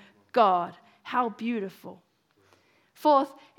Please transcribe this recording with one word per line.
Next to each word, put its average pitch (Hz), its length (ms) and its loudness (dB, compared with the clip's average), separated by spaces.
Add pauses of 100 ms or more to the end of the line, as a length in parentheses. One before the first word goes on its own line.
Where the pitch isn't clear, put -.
(320)
God. 185 440 2 (260)
How 247 280 -4
beautiful. 202 720 -10 (920)
Fourth, 285 400 2 (260)